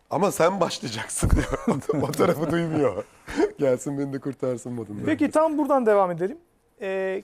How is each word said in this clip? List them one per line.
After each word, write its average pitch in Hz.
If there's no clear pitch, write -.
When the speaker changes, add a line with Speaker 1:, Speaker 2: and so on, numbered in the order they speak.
Speaker 1:
ama 165
sen 185
başlayacaksın." -
diyor. -
<laughs> 143
O 135
tarafı 170
duymuyor. 156
"Gelsin 139
beni 139
de 139
kurtarsın" 127
modunda. 113
Speaker 2:
Peki, 302
tam 311
buradan 277
devam 202
edelim. 180
Ee, 190